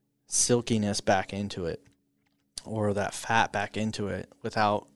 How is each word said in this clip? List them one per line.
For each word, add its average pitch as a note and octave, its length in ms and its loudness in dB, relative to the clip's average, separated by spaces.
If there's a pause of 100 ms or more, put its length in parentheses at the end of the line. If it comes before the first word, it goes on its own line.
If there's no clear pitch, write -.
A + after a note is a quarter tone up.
(280)
silkiness A2+ 720 2
back F#2+ 320 2
into G2 340 -6
it D#2+ 160 -6 (840)
or G#2+ 300 -2
that G2 200 -2
fat A2+ 380 2
back G#2 240 -4
into G#2+ 320 -4
it F#2+ 220 -6 (120)
without, G#2+ 540 0